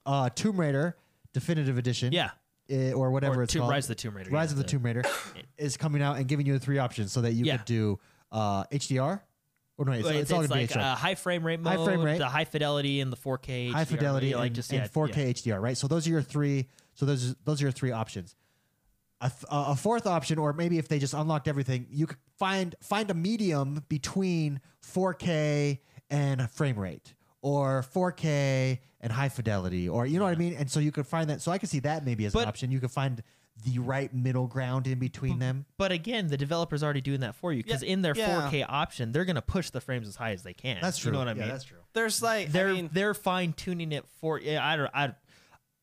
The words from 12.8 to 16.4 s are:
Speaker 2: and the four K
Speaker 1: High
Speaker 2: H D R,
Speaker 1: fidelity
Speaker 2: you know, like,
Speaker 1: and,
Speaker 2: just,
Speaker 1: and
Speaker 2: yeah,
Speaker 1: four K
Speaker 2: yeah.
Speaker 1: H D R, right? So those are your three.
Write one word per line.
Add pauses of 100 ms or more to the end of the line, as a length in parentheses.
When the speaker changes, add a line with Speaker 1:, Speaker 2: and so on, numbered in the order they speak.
Speaker 2:
and
the
four
K
Speaker 1:
High
Speaker 2:
H
D
R,
Speaker 1:
fidelity
Speaker 2:
you
know,
like,
Speaker 1:
and,
Speaker 2:
just,
Speaker 1:
and
Speaker 2:
yeah,
Speaker 1:
four
K
Speaker 2:
yeah.
Speaker 1:
H
D
R,
right?
So
those
are
your
three. (240)